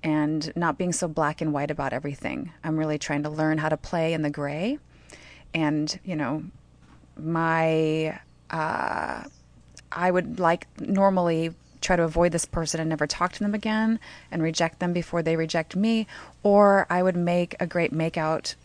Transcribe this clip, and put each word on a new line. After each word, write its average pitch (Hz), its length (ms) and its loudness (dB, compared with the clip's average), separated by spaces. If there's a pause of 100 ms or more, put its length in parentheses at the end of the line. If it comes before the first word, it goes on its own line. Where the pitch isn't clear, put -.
and 151 520 0
not 170 220 0
being 180 160 0
so 175 140 -2
black 156 340 -2
and 156 120 0
white 147 180 -2
about 139 220 -2
everything. 135 580 -6 (120)
I'm 156 140 -2
really 156 200 0
trying 147 260 -2
to 151 60 -4
learn 156 280 0
how 156 120 0
to 151 80 0
play 165 360 -2
in 160 80 -2
the 147 80 0
gray. 151 500 -4 (760)
And, 156 500 0
you 185 120 -6
know, 151 280 -2 (760)
my, 160 1000 2 (300)
uh, - 760 -4 (680)
I 180 200 0
would, 180 280 -2
like, 175 280 2 (120)
normally 175 760 2 (280)
try 185 140 0
to 170 80 2
avoid 170 280 2
this 165 140 -2
person 165 340 -4
and 160 100 -2
never 151 180 0
talk - 260 -2
to - 60 -14
them 208 140 0
again 220 460 0 (320)
and 170 100 -2
reject 165 380 0
them 175 140 0
before 170 280 -2
they 165 140 2
reject 160 400 -2
me, 220 320 2 (360)
or 202 460 8
I 180 140 2
would 185 120 4
make 175 440 0
a 180 80 0
great 170 260 0
makeout 160 720 -2